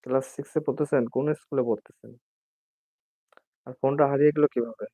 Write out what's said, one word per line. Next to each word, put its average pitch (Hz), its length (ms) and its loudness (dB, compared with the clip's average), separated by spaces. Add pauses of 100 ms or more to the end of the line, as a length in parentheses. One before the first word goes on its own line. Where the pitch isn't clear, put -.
ক্লাস 131 240 -2
সিক্সে - 420 -6
পড়তেছেন? 139 400 0
কোন 147 260 -2
স্কুলে 135 360 -4
পড়তেছেন? - 420 -6 (1500)
আর 127 160 -14
ফোনটা 143 260 2
হারিয়ে 143 280 4
গেল 147 120 2
কিভাবে? 117 460 -4